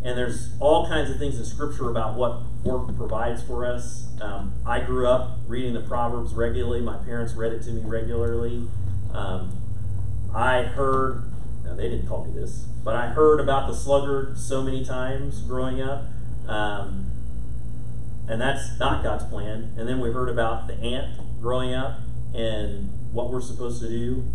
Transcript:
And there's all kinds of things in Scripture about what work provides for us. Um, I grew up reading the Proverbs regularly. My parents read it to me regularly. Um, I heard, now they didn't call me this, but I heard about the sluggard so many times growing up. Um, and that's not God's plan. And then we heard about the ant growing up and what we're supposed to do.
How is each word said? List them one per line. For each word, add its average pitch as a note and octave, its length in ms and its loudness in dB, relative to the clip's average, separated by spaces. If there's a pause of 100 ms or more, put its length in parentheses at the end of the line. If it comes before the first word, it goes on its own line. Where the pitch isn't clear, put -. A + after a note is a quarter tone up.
And B2 140 -2
there's A#2+ 320 0 (100)
all D#3+ 280 4
kinds D3 240 0
of B2+ 80 0
things C#3 180 0
in A#2 80 -2
Scripture - 440 -2
about A2+ 260 0
what A#2+ 260 0 (220)
work B2+ 340 0
provides A#2 460 0
for A#2+ 220 -2
us. A#2+ 420 -2 (120)
Um, G2+ 340 -2 (120)
I A#2+ 160 0
grew B2+ 260 0
up B2+ 300 2 (100)
reading B2 260 0
the A2+ 80 -2
Proverbs A#2+ 520 0
regularly. A#2 480 0
My A2+ 160 0
parents A#2 360 -2
read A2+ 200 -2
it A2+ 100 -2
to A2+ 80 0
me A2+ 140 0
regularly. A#2 840 0 (460)
Um, F#2+ 440 0 (760)
I B2 300 2
heard, C3 680 0 (320)
now A#2 120 0
they A#2+ 120 0
didn't A#2 200 0
call - 180 -2
me A#2+ 60 -2
this, - 340 0 (180)
but A2 120 0
I A#2+ 140 0
heard D3+ 300 6
about C3+ 280 2
the A#2 80 0
sluggard C3+ 640 2
so C3+ 240 0
many C3 200 0
times C3 580 0
growing B2+ 400 0
up. C3+ 240 0 (420)
Um, G#2 580 0 (1200)
and A2+ 140 0
that's - 380 0
not C3 240 2
God's G#2+ 220 0
plan. A2 520 0
And A2+ 100 -2
then C3 120 0
we A#2 120 0
heard B2 180 0
about A#2 380 0
the - 80 0
ant - 680 0
growing B2+ 340 0
up B2+ 240 0 (340)
and G#2 560 0 (220)
what A#2+ 200 0
we're B2+ 100 0
supposed A#2+ 400 -2
to A2+ 80 -2
do. A#2+ 340 0 (120)